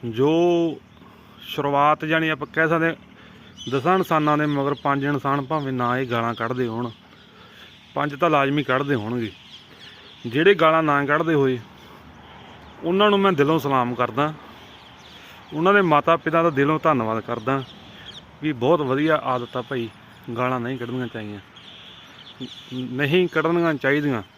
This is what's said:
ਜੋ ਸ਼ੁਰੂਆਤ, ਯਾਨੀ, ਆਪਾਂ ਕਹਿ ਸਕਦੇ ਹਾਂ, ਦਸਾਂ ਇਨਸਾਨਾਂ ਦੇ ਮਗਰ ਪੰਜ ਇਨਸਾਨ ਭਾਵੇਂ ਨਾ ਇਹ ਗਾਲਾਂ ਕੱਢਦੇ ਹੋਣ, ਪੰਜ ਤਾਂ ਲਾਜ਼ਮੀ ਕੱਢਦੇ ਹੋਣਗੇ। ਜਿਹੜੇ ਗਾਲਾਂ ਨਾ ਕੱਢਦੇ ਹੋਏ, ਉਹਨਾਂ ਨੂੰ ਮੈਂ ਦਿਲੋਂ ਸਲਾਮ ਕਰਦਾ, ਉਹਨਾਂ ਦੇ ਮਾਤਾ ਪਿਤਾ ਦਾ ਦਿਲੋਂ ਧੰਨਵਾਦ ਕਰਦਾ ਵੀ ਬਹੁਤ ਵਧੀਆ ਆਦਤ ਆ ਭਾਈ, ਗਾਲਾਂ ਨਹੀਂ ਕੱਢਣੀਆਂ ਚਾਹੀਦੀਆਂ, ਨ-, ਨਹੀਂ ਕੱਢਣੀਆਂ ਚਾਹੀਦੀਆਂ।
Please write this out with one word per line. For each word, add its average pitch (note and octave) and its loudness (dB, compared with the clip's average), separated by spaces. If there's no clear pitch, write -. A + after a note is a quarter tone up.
ਜੋ A#2+ 0
ਸ਼ੁਰੂਆਤ, C#3+ 0
ਯਾਨੀ, D#3+ 0
ਆਪਾਂ D3 -4
ਕਹਿ D#3+ 0
ਸਕਦੇ E3 2
ਹਾਂ, E3 -2
ਦਸਾਂ C#3 2
ਇਨਸਾਨਾਂ D3+ 2
ਦੇ D3+ 0
ਮਗਰ C#3+ -2
ਪੰਜ C#3 -2
ਇਨਸਾਨ C#3+ -2
ਭਾਵੇਂ C3+ -4
ਨਾ B2 -2
ਇਹ C3+ -4
ਗਾਲਾਂ A#2 -2
ਕੱਢਦੇ B2 -4
ਹੋਣ, A#2 -6
ਪੰਜ C#3+ -4
ਤਾਂ D#3+ 2
ਲਾਜ਼ਮੀ C#3+ 2
ਕੱਢਦੇ C#3 0
ਹੋਣਗੇ। A2 -4
ਜਿਹੜੇ D#3 4
ਗਾਲਾਂ D#3+ 4
ਨਾ C#3+ 2
ਕੱਢਦੇ D#3+ 0
ਹੋਏ, C3+ 2
ਉਹਨਾਂ G3 4
ਨੂੰ G3+ 4
ਮੈਂ G3 4
ਦਿਲੋਂ D3+ 2
ਸਲਾਮ B2+ 0
ਕਰਦਾ, B2 -2
ਉਹਨਾਂ E3+ 2
ਦੇ G3+ 6
ਮਾਤਾ E3 4
ਪਿਤਾ E3 0
ਦਾ E3+ 4
ਦਿਲੋਂ D3 2
ਧੰਨਵਾਦ A2+ 0
ਕਰਦਾ A#2+ -4
ਵੀ D3+ -2
ਬਹੁਤ C#3 2
ਵਧੀਆ D3 0
ਆਦਤ B2 -4
ਆ B2 -6
ਭਾਈ, A#2+ -6
ਗਾਲਾਂ B2+ -2
ਨਹੀਂ B2 -6
ਕੱਢਣੀਆਂ B2 -6
ਚਾਹੀਦੀਆਂ, G#2 -12
ਨ-, B2+ -8
ਨਹੀਂ D#3+ 2
ਕੱਢਣੀਆਂ E3 0
ਚਾਹੀਦੀਆਂ। C#3 0